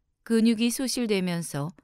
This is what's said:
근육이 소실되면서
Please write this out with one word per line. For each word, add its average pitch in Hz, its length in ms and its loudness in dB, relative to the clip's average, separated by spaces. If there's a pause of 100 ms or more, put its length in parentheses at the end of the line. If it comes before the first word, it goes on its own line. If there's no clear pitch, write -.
(240)
근육이 226 460 4
소실되면서 185 1000 -2 (140)